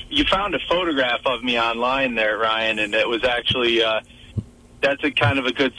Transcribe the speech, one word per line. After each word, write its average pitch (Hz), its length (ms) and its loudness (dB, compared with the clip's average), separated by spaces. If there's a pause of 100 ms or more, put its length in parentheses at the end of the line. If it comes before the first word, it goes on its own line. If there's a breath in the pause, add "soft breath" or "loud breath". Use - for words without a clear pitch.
you 147 160 0
found 190 300 0
a 131 40 0 (100)
photograph 139 580 0
of 123 180 -2
me 120 160 0
online 120 540 0
there, 107 240 0
Ryan, 110 400 0
and 107 160 -2
it 110 140 2
was 117 160 0
actually, 120 580 2
uh, 110 180 0 (800 loud breath)
that's 139 240 0
a 147 60 0
kind 139 280 2
of 127 80 -2
a 127 60 0
good 131 260 0